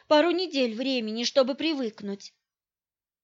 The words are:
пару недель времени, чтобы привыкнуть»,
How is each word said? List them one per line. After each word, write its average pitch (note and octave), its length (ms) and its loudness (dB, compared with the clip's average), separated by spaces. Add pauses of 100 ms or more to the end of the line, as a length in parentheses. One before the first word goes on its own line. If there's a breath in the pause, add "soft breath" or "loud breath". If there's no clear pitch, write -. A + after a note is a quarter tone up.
пару D#4 240 6
недель C#4+ 440 -2
времени, A#3+ 480 -2
чтобы C4 320 2
привыкнуть», A#3+ 760 -6 (920)